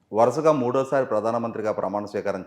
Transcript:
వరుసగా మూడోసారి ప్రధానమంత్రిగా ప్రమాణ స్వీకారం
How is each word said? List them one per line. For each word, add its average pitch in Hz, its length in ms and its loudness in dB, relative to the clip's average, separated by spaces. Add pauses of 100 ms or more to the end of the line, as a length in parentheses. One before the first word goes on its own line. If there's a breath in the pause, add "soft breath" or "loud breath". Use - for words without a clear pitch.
(120)
వరుసగా 123 400 4
మూడోసారి 131 540 0
ప్రధానమంత్రిగా 110 680 -2
ప్రమాణ 101 320 -4
స్వీకారం 95 420 -6